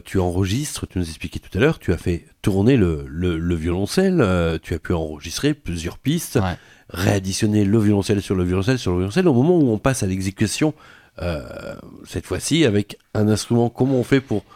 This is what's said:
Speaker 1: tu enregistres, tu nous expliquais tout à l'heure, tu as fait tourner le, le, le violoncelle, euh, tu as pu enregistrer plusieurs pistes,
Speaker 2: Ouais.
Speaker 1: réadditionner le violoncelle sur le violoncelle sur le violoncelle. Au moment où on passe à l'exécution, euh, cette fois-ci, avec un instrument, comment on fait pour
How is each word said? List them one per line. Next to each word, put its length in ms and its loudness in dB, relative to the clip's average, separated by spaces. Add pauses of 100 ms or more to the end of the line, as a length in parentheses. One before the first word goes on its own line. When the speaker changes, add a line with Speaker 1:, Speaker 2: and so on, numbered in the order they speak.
Speaker 1:
tu 160 -2
enregistres, 680 -2
tu 140 -8
nous 80 -4
expliquais 320 -12
tout 180 -10
à 20 0
l'heure, 200 2
tu 120 -2
as 40 0
fait 300 -4 (160)
tourner 340 4
le, 320 2
le, 300 -2
le 180 -2
violoncelle, 640 0
euh, 420 2
tu 120 -6
as 40 -4
pu 140 -4
enregistrer 600 -2
plusieurs 460 -8
pistes, 380 -4
Speaker 2:
Ouais. 200 0 (340)
Speaker 1:
réadditionner 760 0
le 160 4
violoncelle 420 2
sur 140 -4
le 80 0
violoncelle 340 0
sur 140 -2
le 60 0
violoncelle. 280 0
Au 80 4
moment 240 4
où 140 4
on 60 0
passe 260 0
à 20 0
l'exécution, 680 0 (460)
euh, 540 -8 (320)
cette 200 -8
fois-ci, 380 0
avec 340 0 (160)
un 120 2
instrument, 420 2
comment 280 0
on 80 0
fait 160 2
pour 240 -4 (120)